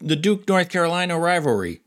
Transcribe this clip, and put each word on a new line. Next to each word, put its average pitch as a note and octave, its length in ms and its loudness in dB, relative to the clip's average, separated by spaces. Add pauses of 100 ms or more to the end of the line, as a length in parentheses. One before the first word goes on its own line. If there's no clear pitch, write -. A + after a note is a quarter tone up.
"The D3+ 140 -2
Duke G3 320 0
North F3+ 220 2
Carolina F3 500 -2
rivalry C#3+ 680 0